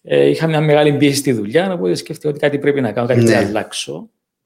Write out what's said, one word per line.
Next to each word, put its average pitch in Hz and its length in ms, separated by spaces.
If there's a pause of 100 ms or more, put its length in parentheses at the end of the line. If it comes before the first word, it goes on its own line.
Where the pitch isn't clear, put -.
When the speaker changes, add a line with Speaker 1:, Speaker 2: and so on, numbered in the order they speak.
Speaker 1:
Ε, 143 260
είχα 143 180
μια 156 140
μεγάλη 151 360
πίεση 139 200
στη 139 160
δουλειά, 123 400
οπότε 180 220
σκέφτηκα 156 340
ότι 147 100
κάτι 143 200
πρέπει 143 220
να 113 120
κάνω, 120 140
κάτι 120 140
Speaker 2:
Ναι. 117 60
Speaker 1:
πρέπει 113 160
να 101 60
αλλάξω. 104 600 (380)